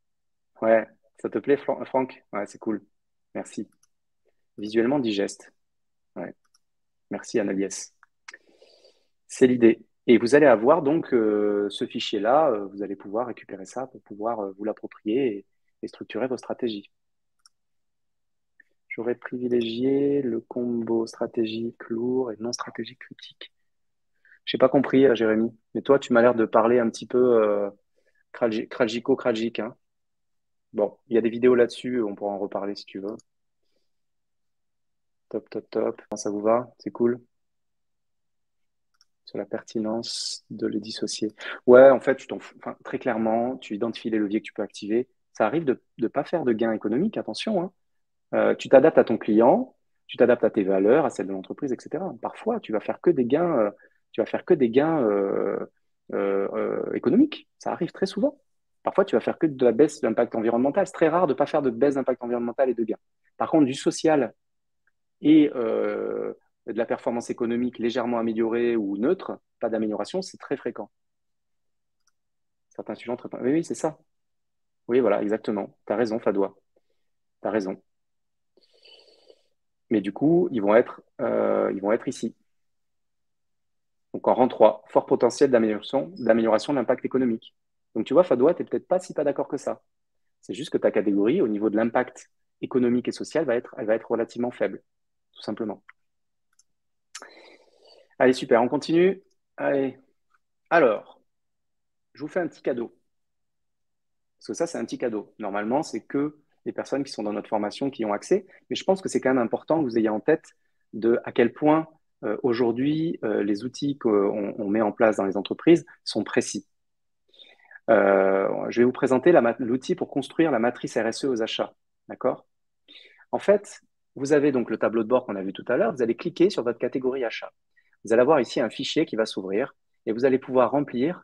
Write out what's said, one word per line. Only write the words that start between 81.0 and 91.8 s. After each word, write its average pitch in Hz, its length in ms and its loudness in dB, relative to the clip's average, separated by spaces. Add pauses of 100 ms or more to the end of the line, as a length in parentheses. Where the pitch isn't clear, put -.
euh, 107 540 0
ils 98 80 -6
vont 101 100 0
être 117 160 -2
ici. 117 280 -6 (1800)
Donc, - 140 -4
en 104 80 4
rang 123 120 4
trois, - 400 4
fort - 200 0
potentiel 131 420 2
d'amélioration, 120 680 0
d'amélioration 113 560 2
de 143 40 0
l'impact - 280 -2
économique. 123 500 -2 (400)
Donc, 107 100 -2
tu - 80 -4
vois, 165 100 6
Fadoua, 143 300 2
t'es 151 100 -6
peut-être - 240 -6
pas 180 120 0
si - 160 -12
pas 151 80 -2
d'accord 143 240 -2
que 147 100 -6
ça. 117 240 -8 (600)
C'est - 120 -12
juste 123 160 -10
que - 80 -2
ta 107 140 2
catégorie, 104 500 0
au 131 60 2
niveau 107 240 -2
de 98 40 -2
l'impact 117 540 -4 (320)